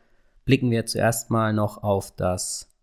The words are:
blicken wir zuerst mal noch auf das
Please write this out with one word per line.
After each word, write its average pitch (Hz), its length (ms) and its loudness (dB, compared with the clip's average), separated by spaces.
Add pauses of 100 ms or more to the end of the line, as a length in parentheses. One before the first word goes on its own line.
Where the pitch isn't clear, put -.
(440)
blicken 127 260 4
wir 113 140 0
zuerst - 460 0
mal 110 240 0
noch 104 280 -2
auf 98 340 0
das - 520 -4 (140)